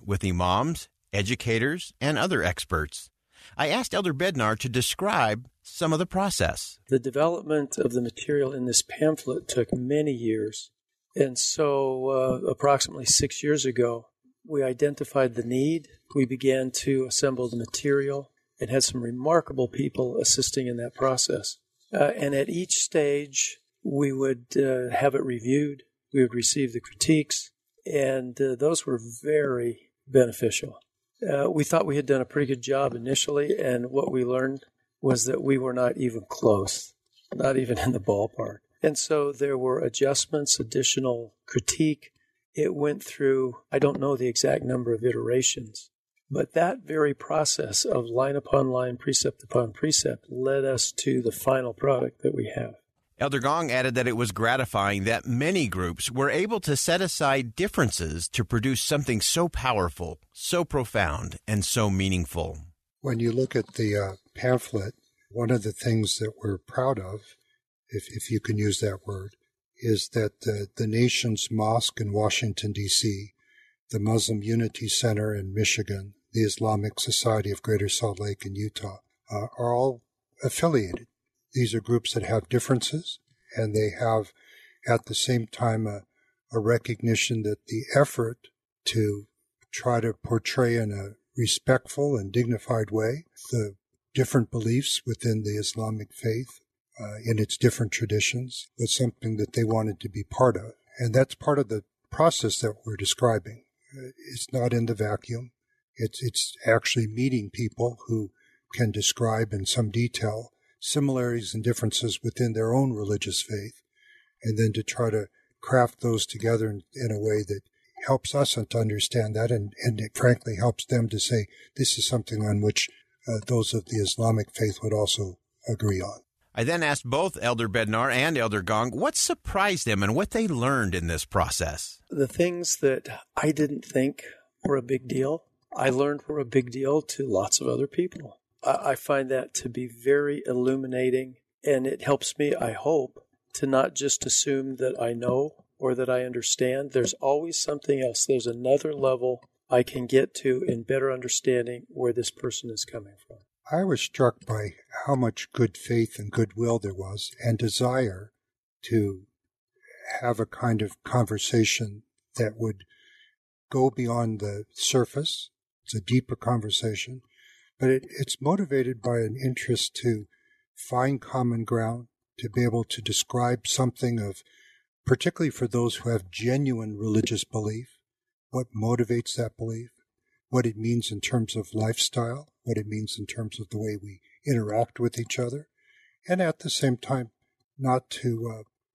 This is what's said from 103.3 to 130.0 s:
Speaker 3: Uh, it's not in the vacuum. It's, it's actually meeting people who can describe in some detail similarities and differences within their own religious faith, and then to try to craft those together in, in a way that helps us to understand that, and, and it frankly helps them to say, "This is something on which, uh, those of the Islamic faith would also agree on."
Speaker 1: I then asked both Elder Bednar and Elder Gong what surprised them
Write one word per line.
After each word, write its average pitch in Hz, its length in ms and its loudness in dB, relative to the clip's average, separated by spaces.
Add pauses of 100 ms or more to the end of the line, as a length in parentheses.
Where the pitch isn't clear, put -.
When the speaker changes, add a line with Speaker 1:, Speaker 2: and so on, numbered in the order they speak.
Speaker 3:
Uh, 131 140 -14 (240)
it's - 200 -10
not 123 200 0
in 117 140 2
the 113 80 0
vacuum. 107 580 -4 (440)
It's, - 260 -6
it's - 320 -4 (120)
actually 113 400 2
meeting 113 460 -2
people 117 460 -4 (100)
who 110 220 -2 (440)
can 117 160 2
describe 110 640 0
in 98 140 -4
some 113 240 0
detail 117 640 -2 (280)
similarities 123 720 0
and 110 120 -4
differences 113 580 0
within 117 320 0
their 113 180 0
own 135 200 4
religious 104 500 -2
faith, 104 400 -10 (600)
and 110 140 -2
then 110 160 4
to 107 100 -2
try 113 280 -2
to 104 160 -2 (340)
craft 127 400 2
those 113 240 0
together 110 460 0
in, 101 120 -8 (120)
in 120 160 -4
a 107 80 -2
way 107 280 0
that 98 140 -6 (460)
helps - 280 0
us 143 200 2
to 117 240 -2
understand 110 560 0
that, 117 160 0
and, 104 220 -2 (100)
and 110 180 0
it 107 160 -8
frankly 120 400 2
helps 117 280 0
them 117 240 0
to 107 100 -4
say, 107 300 0 (280)
"This - 220 0
is - 80 -2
something 113 360 -2
on 104 180 2
which, 104 280 2 (380)
uh, 113 220 -2
those 120 260 0
of 110 120 -2
the 113 100 -6
Islamic 110 580 0
faith 107 280 -2
would 110 100 -2
also 101 460 0 (280)
agree 101 340 0
on." 101 200 -8 (340)
Speaker 1:
I 113 80 -2
then 165 220 0
asked 143 200 0
both 143 360 -2
Elder 117 280 0
Bednar 113 440 0
and 143 260 2
Elder 107 240 0
Gong 113 280 0
what 190 260 -2
surprised 196 720 0
them 104 180 2